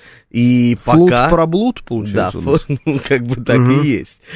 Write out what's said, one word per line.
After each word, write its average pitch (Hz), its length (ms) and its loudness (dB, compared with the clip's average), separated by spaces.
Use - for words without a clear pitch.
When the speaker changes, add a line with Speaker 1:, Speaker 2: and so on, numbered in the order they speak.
Speaker 1:
И 120 520 2
Speaker 2:
Флут 165 280 4
Speaker 1:
пока 123 180 2
Speaker 2:
про 170 180 2
блуд, 208 360 -4
получается, 104 560 -4
Speaker 1:
Да, 90 100 -6
Speaker 2:
у - 40 0
нас? - 100 0
Speaker 1:
фу-, 139 180 -6
<laughs> - 40 -20
ну, 139 220 -2
как 135 160 0
бы 120 200 -4
так 120 140 0
Speaker 2:
Мгм. 127 240 2
Speaker 1:
и 147 60 0
есть. 104 340 -6